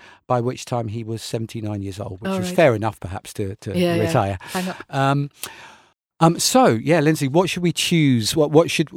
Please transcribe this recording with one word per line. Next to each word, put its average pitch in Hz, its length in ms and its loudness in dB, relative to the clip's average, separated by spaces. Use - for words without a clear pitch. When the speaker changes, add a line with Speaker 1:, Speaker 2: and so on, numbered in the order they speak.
Speaker 1:
by 123 140 0
which 120 240 -4
time 120 240 -4
he 113 160 -8
was 110 180 -8
seventy-nine 107 600 -8
years 98 180 -10
old, 98 200 -12
which 190 100 -8
Speaker 2:
All 190 80 -4
Speaker 1:
was 185 100 -4
Speaker 2:
right. 180 80 -8
Speaker 1:
fair 151 180 6
enough, 107 260 -4
perhaps, 92 340 -12
to, 101 220 -6
to - 220 -8
Speaker 2:
Yeah, 175 180 0
yeah. - 100 0
Speaker 1:
retire. 101 320 0
Speaker 2:
Why 185 100 -4
not? 185 140 -6
Speaker 1:
Um, 139 400 0
um, 165 160 6
so, 254 280 4
yeah, 143 340 2
Lindsay, 147 280 2
what 165 200 2
should 180 140 -6
we 175 100 0
choose? 139 640 2
What, 147 140 2
what 151 200 6
should, - 260 -2